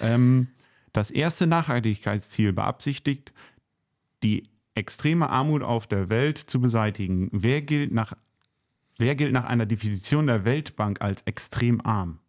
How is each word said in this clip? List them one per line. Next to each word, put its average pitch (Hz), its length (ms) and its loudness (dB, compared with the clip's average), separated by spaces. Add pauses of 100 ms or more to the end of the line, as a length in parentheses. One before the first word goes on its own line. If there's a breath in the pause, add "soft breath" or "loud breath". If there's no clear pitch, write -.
Ähm, 123 480 4 (440 soft breath)
das 104 180 0
erste 160 360 0
Nachhaltigkeitsziel 110 1080 0
beabsichtigt, 135 760 -4 (920 soft breath)
die 107 200 0 (300)
extreme 156 560 0
Armut 143 320 0
auf 117 240 -2
der 98 220 -2
Welt 135 300 0
zu - 220 -4
beseitigen. 107 720 0
Wer 120 300 0
gilt 143 300 -2
nach, 113 220 -2 (840)
wer 123 160 2
gilt 139 180 0
nach 127 120 0
einer 117 220 0
Definition 107 600 -2
der 113 180 2
Weltbank 110 560 -2
als 101 220 -4
extrem - 640 -2
arm? 90 340 -2 (100)